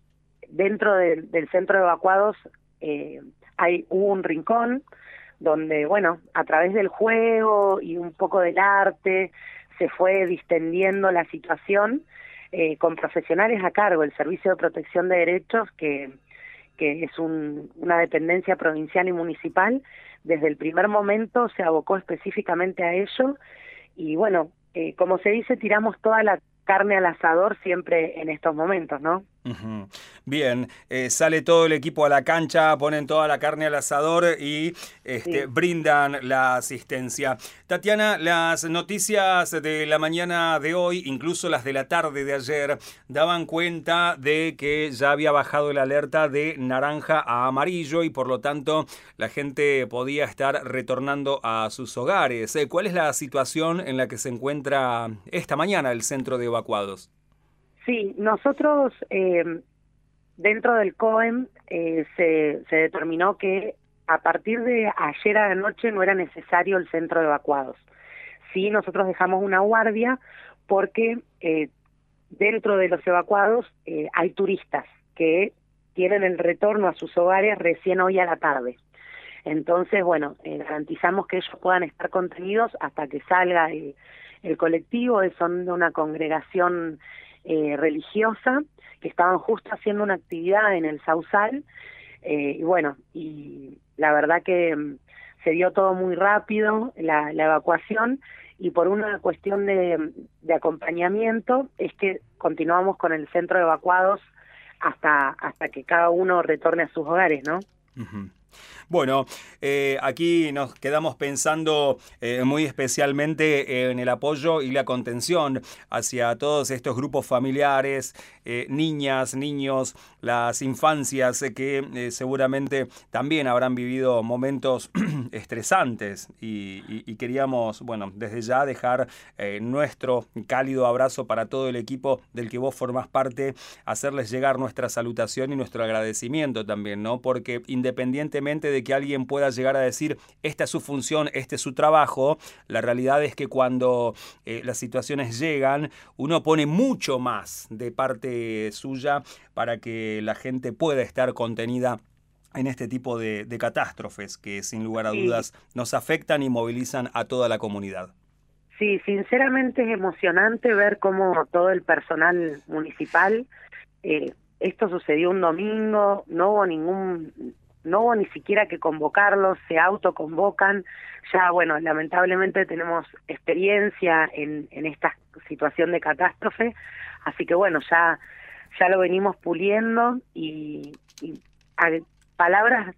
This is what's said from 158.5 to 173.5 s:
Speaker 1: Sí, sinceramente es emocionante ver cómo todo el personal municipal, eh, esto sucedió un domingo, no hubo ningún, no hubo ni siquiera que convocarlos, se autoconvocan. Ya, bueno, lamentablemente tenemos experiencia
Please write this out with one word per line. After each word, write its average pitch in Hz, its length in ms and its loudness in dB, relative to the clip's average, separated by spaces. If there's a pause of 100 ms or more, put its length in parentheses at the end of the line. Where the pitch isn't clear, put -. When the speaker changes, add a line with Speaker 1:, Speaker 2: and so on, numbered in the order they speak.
Speaker 1:
Sí, 208 260 0
sinceramente 254 800 0
es 226 60 -2
emocionante 190 840 2
ver 202 260 2
cómo 190 340 2 (180)
todo 180 180 4
el 190 140 0
personal 165 840 0
municipal, 170 800 0 (580)
eh, 151 300 -2 (280)
esto 190 280 0
sucedió 170 400 0
un 190 120 0
domingo, 208 880 2
no 175 260 2
hubo 208 120 4
ningún, 175 680 -4 (500)
no 180 180 0
hubo 233 140 2
ni 202 120 0
siquiera 202 400 -2
que 170 120 -8
convocarlos, 190 800 2 (100)
se 165 100 -2
autoconvocan. 185 1080 2 (480)
Ya, 180 180 4
bueno, 165 280 2
lamentablemente 180 880 2
tenemos 170 400 -4 (220)
experiencia 175 1080 2